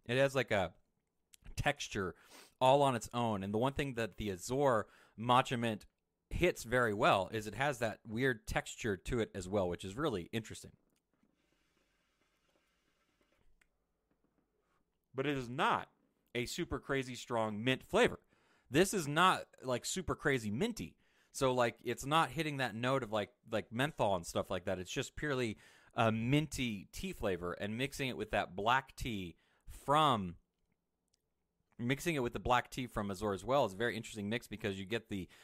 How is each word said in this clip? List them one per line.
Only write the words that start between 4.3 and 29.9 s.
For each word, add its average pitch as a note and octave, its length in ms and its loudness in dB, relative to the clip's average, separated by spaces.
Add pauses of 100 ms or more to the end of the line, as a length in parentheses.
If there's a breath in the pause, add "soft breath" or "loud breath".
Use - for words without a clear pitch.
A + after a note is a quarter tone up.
Azor A#2+ 540 2 (320 loud breath)
matcha B2 400 4
mint A#2 280 -2 (440)
hits - 340 0
very A#2 300 2
well G#2 380 4
is G#2+ 160 -4
it G#2 80 -8
has C3+ 240 -2
that A2 260 -2
weird A#2+ 400 -2
texture - 520 -4
to - 220 -4
it G#2+ 140 -2
as F#2 140 -8
well, F#2 220 2
which F2 160 -6
is F#2+ 100 -10
really A#2+ 380 -4
interesting. G#2+ 380 -8 (4000)
But C3 100 -2
it C#3+ 120 0
is B2 120 -4
not D#3 380 0 (480)
a A#2+ 100 -2
super D3 340 -6
crazy C3 360 -4
strong A2 480 -2
mint C3 200 2
flavor. - 360 2 (500 soft breath)
This E3 240 4
is F#3 120 0
not, D3+ 380 4 (180)
like, B2+ 220 -2
super - 320 -4
crazy B2+ 340 0
minty. B2+ 460 -4 (380 soft breath)
So, C3 200 2
like, A#2+ 300 2
it's A#2+ 220 -4
not D3 240 4
hitting D3 280 -4
that B2 160 -2
note B2+ 300 0
of, G#2 80 -8
like, G#2 200 0 (200)
like, G#2 180 -2
menthol A#2 460 0
and E2 100 -4
stuff - 240 -2
like F#2 140 -2
that. F#2 160 -2
It's F2+ 100 -10
just - 280 -6
purely B2+ 400 -2 (360 loud breath)
a A2+ 160 4
minty A#2+ 840 0
tea F#3+ 180 -6
flavor, F2+ 400 -2
and G#2+ 260 -4
mixing C#3 300 -4
it A#2 80 -6
with G#2 160 -6
that F#2 240 0
black A#2 400 0
tea G2 400 -6 (500 soft breath)
from, C3 500 4 (1400)